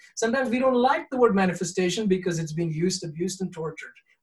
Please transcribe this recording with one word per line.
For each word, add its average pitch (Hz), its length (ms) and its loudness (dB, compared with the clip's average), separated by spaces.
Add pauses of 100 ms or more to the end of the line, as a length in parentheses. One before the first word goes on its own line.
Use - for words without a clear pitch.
(140)
Sometimes 233 360 0
we 247 80 0
don't 254 160 4
like 254 340 2
the 262 80 -6
word 233 180 6
manifestation 185 720 0
because 185 320 0
it's 151 140 -4
been 165 180 -2
used, 175 320 -2
abused, 175 380 -6
and 180 100 -4
tortured, 160 440 -10 (280)